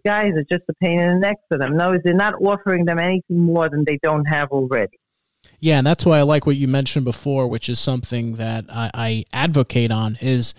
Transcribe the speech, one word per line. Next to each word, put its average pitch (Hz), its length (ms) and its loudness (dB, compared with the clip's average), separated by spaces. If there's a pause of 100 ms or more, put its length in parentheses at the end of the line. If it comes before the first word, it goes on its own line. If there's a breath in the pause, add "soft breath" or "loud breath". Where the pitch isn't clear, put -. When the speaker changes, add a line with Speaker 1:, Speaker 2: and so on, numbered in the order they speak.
Speaker 1:
guys 208 320 0
are 151 140 0
just 175 180 -2
a 160 140 -4
pain 175 180 2
in 175 140 2
the 180 60 2
neck 202 180 0 (100)
for 143 120 -2
them. 135 140 -2
In 160 80 2
other 180 100 2
words, 180 140 0
they're 175 100 2
not 202 260 2
offering 196 440 0
them 170 120 0
anything 175 400 -2
more 165 320 2
than 147 160 -2
they 147 160 -2
don't 156 240 0
have 147 240 -2
already. 131 480 -2 (640 soft breath)
Speaker 2:
Yeah, 156 160 2
and 131 100 2
that's 170 180 2
why 156 140 6
I - 20 4
like 143 240 2
what 143 100 2
you 139 140 0
mentioned 139 360 0
before, 131 420 -2
which 120 220 -6
is 120 100 -2
something 120 560 -4
that 113 340 -6
I, 117 240 -6
I 113 400 -4
advocate 127 580 0
on, 110 300 -2
is, 123 380 0